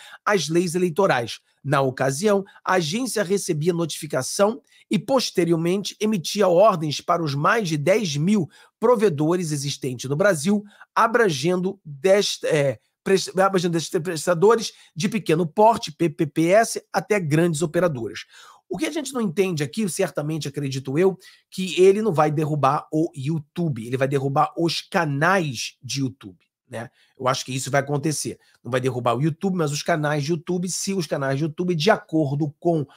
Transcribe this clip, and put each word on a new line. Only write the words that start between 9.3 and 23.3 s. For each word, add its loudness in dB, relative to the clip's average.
existentes -6
no -2
Brasil, 0
abrangendo 0
dest-, 2
é, 0
pres-, 0
abrangendo 2
destes -2
prestadores 2
de -2
pequeno 0
porte, 4
P 0
P -4
P 0
S, 2
até 0
grandes 2
operadoras. -2
O -8
que -4
a -4
gente -6
não -2
entende 0
aqui, -4
certamente -4
acredito -6
eu, 4
que -6
ele 8
não 0
vai 4
derrubar 0
o 0
YouTube, -4